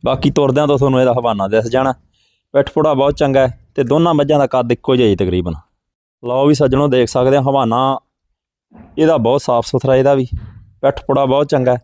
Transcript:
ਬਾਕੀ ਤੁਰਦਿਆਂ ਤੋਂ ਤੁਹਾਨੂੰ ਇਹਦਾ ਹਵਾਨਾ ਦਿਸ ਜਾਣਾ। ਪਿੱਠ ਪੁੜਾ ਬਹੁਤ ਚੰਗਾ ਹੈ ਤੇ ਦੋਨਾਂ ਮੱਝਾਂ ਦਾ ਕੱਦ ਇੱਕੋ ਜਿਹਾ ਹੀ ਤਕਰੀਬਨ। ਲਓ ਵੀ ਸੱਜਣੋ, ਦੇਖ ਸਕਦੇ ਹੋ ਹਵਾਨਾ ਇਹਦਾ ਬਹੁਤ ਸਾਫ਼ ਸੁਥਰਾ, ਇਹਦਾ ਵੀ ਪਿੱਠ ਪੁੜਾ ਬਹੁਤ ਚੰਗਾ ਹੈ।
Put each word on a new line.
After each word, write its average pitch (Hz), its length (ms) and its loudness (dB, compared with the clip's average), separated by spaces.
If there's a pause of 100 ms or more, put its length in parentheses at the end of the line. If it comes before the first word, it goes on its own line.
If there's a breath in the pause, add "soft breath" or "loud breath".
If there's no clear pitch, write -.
ਬਾਕੀ 135 280 -2
ਤੁਰਦਿਆਂ 143 360 0
ਤੋਂ 143 100 2
ਤੁਹਾਨੂੰ 131 220 0
ਇਹਦਾ 127 140 2
ਹਵਾਨਾ 113 340 -2
ਦਿਸ 110 200 0
ਜਾਣਾ। 131 260 0 (600)
ਪਿੱਠ 139 180 0
ਪੁੜਾ 156 220 0
ਬਹੁਤ 139 240 0
ਚੰਗਾ 135 300 2
ਹੈ 120 100 -6 (180)
ਤੇ 139 80 -2
ਦੋਨਾਂ 160 300 2
ਮੱਝਾਂ 147 260 2
ਦਾ 135 80 2
ਕੱਦ 123 240 -2
ਇੱਕੋ 127 240 -2
ਜਿਹਾ 123 120 2
ਹੀ 101 80 2
ਤਕਰੀਬਨ। 90 380 -2 (720)
ਲਓ 127 240 -2
ਵੀ 151 60 4
ਸੱਜਣੋ, 139 340 0
ਦੇਖ 127 220 0
ਸਕਦੇ 135 280 0
ਹੋ 135 120 0
ਹਵਾਨਾ 131 500 -2 (1000)
ਇਹਦਾ 156 200 2
ਬਹੁਤ 123 240 0
ਸਾਫ਼ 120 260 -2
ਸੁਥਰਾ, 131 280 0
ਇਹਦਾ 131 200 2
ਵੀ 131 120 -2 (540 loud breath)
ਪਿੱਠ 139 240 -2
ਪੁੜਾ 139 200 0
ਬਹੁਤ 139 220 0
ਚੰਗਾ 127 260 0
ਹੈ। 123 100 -4